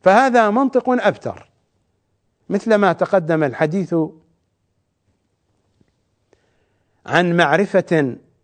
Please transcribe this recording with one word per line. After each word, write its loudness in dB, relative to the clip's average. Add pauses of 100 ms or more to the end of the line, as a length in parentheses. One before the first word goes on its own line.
فهذا 2
منطق -2
أبتر، -4 (960)
مثل -2
ما 2
تقدم -2
الحديث -4 (3000)
عن 0
معرفة 0 (280)